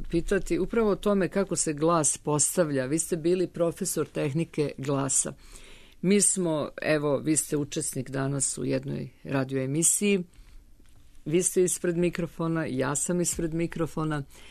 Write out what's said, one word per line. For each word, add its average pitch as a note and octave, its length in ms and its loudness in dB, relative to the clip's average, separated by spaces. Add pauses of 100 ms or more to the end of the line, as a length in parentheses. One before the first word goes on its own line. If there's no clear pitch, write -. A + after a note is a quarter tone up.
(100)
pitati E3+ 480 0
upravo G#3 320 2
o F#3 60 2
tome G3 320 2
kako F#3+ 280 0
se - 160 0
glas D#3+ 460 2
postavlja. D3+ 680 2
Vi D3 120 0
ste E3+ 180 -2
bili F3 300 2
profesor E3 600 -2
tehnike D3+ 720 -2
glasa. C#3 540 0 (720)
Mi G3 180 4
smo, E3 500 0 (120)
evo, D3 360 2
vi D3+ 180 0
ste - 200 -2
učesnik C#3+ 540 -4
danas C3+ 480 -2
u C#3 60 -4
jednoj C#3 440 -4 (140)
radio C3+ 400 -2
emisiji. E3+ 600 2 (1000)
Vi E3 180 2
ste F3+ 200 2
ispred F3 340 0
mikrofona, E3 720 0
ja C3 300 -2
sam F3 240 0
ispred E3 340 -2
mikrofona. D#3 680 -2 (280)